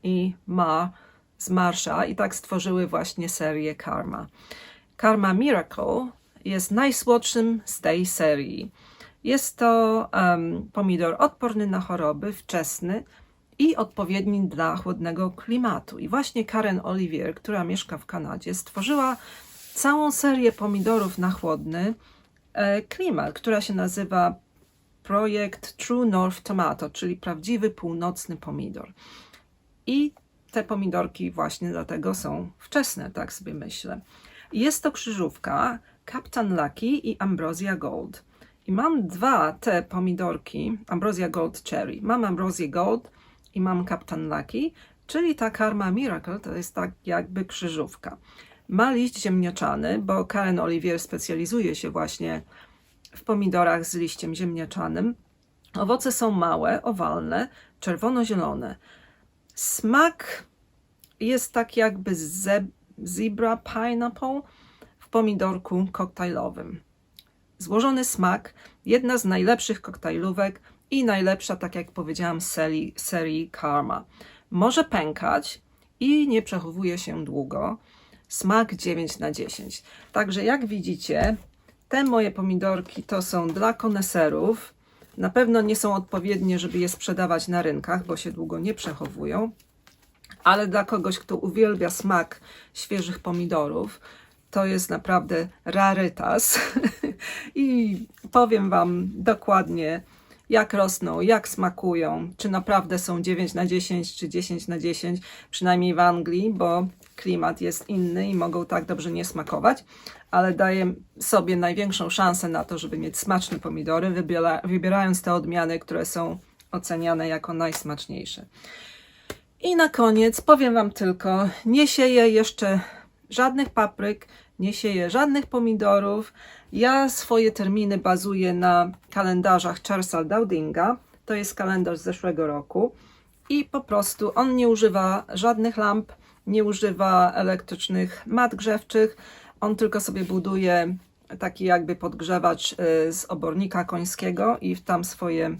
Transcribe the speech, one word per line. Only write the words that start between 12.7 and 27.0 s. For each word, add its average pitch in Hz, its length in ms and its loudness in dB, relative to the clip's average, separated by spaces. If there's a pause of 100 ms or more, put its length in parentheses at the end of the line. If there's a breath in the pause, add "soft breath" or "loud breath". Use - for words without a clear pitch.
i 311 180 4
odpowiedni 196 720 0
dla 165 280 -2
chłodnego 180 540 -4
klimatu. 233 680 -4
I - 100 -8
właśnie 240 360 -2
Karen 214 400 0
Olivier, 165 500 -4
która 202 300 -4
mieszka 175 340 -6
w - 80 -20
Kanadzie, 170 480 -8
stworzyła 254 600 -2 (580 loud breath)
całą 294 380 2
serię 262 400 4
pomidorów 208 680 0
na 185 120 2
chłodny, 170 640 -2 (580 soft breath)
e, 202 300 0
klimat, 180 500 -4
która 214 280 0
się 202 140 -4
nazywa 180 600 0 (680)
projekt 208 760 -2
True 247 300 0
North 185 340 2
Tomato, 160 500 -2
czyli 180 260 -6